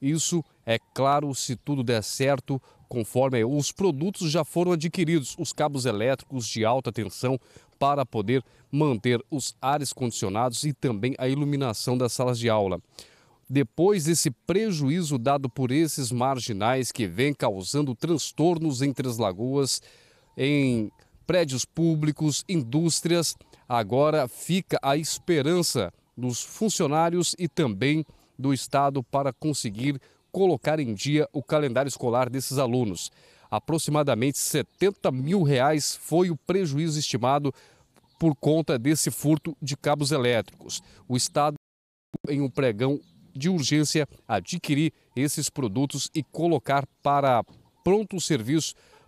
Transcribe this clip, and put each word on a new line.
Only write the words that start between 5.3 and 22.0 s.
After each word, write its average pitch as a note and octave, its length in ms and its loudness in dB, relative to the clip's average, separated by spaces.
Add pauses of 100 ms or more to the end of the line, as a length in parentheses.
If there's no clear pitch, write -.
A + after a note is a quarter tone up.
os D#3+ 140 -6
cabos C#3 320 -2
elétricos A#2+ 600 -2
de A2 200 -2
alta B2 260 2
tensão B2 480 -4 (400)
para C#3 260 2
poder A#2 380 0 (260)
manter B2 600 0
os C#3+ 300 -6
ares C#3 320 -2
condicionados A#2 720 -2
e D3 80 -2
também B2 440 -2
a C3 120 -2
iluminação C#3 680 -2
das B2 140 0
salas B2 260 0
de A#2 120 0
aula. G2 320 2 (680)
Depois D3+ 540 2
desse D#3 260 2
prejuízo E3 880 0
dado C3+ 320 0
por B2+ 220 -2
esses C#3+ 400 0
marginais B2 800 0
que G#2+ 160 -2
vem B2 260 0
causando A#2+ 640 -2
transtornos D#3+ 840 0
em C#3 100 2
Três B2+ 260 -4
Lagoas, A#2+ 640 0 (540)
em C3 560 0 (340)
prédios D#3 380 0
públicos, D#3 840 0